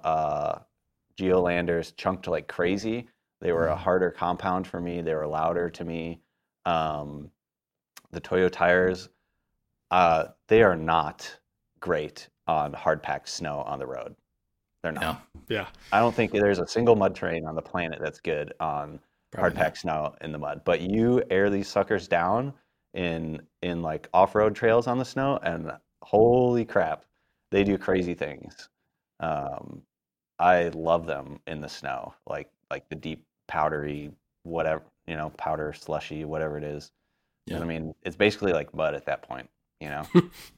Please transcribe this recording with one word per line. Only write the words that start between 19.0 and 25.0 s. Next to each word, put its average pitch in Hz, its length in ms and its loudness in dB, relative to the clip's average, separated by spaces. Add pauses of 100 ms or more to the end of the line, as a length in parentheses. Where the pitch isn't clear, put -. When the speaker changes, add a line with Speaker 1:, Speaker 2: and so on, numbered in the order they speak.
Speaker 2:
Probably - 120 -8
Speaker 1:
hard 90 120 4
Speaker 2:
not. - 80 0
Speaker 1:
packed 80 160 0
snow 76 440 -4
in 78 100 -6
the 76 60 -8
mud. 73 260 -8
But 85 160 2
you 113 500 2
air 98 200 4
these 98 180 -2
suckers 98 400 0
down 107 460 0 (400)
in, 82 460 -4 (220)
in, 87 200 -4
like, 78 320 -6
off-road 104 400 4
trails 117 320 4
on 123 120 0
the 131 60 -2